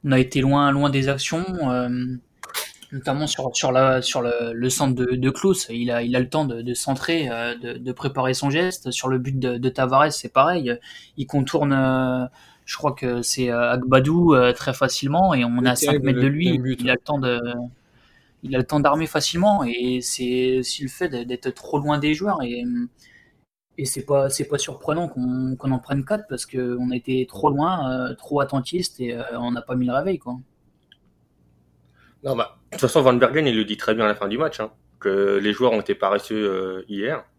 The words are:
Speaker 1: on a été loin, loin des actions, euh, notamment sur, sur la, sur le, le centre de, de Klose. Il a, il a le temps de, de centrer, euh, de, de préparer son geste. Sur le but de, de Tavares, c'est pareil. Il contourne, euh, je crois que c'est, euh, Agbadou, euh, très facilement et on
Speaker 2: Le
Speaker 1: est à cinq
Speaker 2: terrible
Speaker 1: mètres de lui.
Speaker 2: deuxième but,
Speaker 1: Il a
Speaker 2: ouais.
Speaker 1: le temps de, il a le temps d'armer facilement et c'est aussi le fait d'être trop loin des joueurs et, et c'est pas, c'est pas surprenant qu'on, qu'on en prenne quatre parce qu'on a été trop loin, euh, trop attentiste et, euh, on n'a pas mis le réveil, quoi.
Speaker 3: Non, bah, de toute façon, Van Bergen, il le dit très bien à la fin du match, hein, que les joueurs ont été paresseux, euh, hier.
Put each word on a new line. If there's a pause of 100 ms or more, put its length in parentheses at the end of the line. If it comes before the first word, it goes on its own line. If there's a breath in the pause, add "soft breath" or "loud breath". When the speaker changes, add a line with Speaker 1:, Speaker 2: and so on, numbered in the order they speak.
Speaker 1:
on
a
été
loin,
loin
des
actions, (240)
euh, (1000 loud breath)
notamment
sur,
sur
la,
sur
le,
le
centre
de,
de
Klose.
Il
a,
il
a
le
temps
de,
de
centrer,
euh,
de,
de
préparer
son
geste.
Sur
le
but
de,
de
Tavares,
c'est
pareil. (400 loud breath)
Il
contourne,
euh, (400 soft breath)
je
crois
que
c'est,
euh,
Agbadou,
euh,
très
facilement
et
on
Speaker 2:
Le
Speaker 1:
est
à
cinq
Speaker 2:
terrible
Speaker 1:
mètres
de
lui.
Speaker 2:
deuxième
but,
Speaker 1:
Il
a
Speaker 2:
ouais.
Speaker 1:
le
temps
de, (1040 soft breath)
il
a
le
temps
d'armer
facilement
et
c'est
aussi
le
fait
d'être
trop
loin
des
joueurs
et, (1120 soft breath)
et
c'est
pas,
c'est
pas
surprenant
qu'on,
qu'on
en
prenne
quatre
parce
qu'on
a
été
trop
loin,
euh,
trop
attentiste
et,
euh, (160)
on
n'a
pas
mis
le
réveil,
quoi. (1900 soft breath)
Speaker 3:
Non,
bah, (120)
de
toute
façon,
Van
Bergen,
il
le
dit
très
bien
à
la
fin
du
match,
hein, (280)
que
les
joueurs
ont
été
paresseux,
euh,
hier. (160)